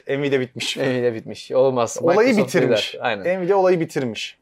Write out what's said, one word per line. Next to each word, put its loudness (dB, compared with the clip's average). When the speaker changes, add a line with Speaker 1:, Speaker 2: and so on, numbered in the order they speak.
Speaker 1:
Evet. -2
Nvidia 0
bitmiş. -8
Speaker 2:
Nvidia 0
bitmiş. -12
Olmaz. 2
Speaker 1:
Olayı 4
Speaker 2:
Microsoft 2
Speaker 1:
bitirmiş. 0
Speaker 2:
lider. -6
Aynen. -2
Speaker 1:
Nvidia 2
olayı 4
bitirmiş. -6